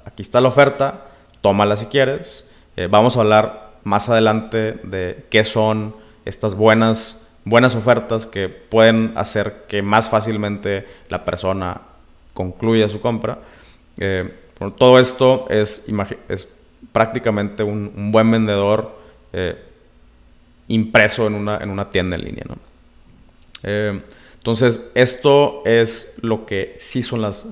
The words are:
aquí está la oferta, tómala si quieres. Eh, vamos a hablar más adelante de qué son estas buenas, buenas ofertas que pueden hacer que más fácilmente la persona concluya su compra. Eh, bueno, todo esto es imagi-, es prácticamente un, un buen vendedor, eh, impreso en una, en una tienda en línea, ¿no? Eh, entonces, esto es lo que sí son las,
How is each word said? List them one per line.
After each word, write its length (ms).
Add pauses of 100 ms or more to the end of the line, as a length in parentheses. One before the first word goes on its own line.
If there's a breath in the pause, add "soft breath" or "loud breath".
aquí 160
está 200
la 80
oferta, 560 (360 loud breath)
tómala 360
si 80
quieres. 680 (240 soft breath)
Eh, 140
vamos 260
a 60
hablar 500 (120)
más 260
adelante 640 (100)
de 460
qué 140
son 520 (300 loud breath)
estas 300
buenas, 720 (180)
buenas 300
ofertas 500
que 240
pueden 680
hacer 520
que 140
más 280
fácilmente 800 (220 loud breath)
la 160
persona 560 (520)
concluya 560
su 120
compra. 380 (580 loud breath)
Eh, 340 (280)
bueno, 160
todo 240
esto 500
es 400
imagi-, 280 (120)
es 180 (440)
prácticamente 720
un, 320
un 160
buen 180
vendedor, 680 (340 loud breath)
eh, 220 (1120)
impreso 600
en 80
una, 220
en 120
una 200
tienda 260
en 80
línea, 240
¿no? 100 (1080)
Eh, 380 (340 loud breath)
entonces, 600
esto 720
es 560
lo 240
que 340
sí 240
son 180
las, 300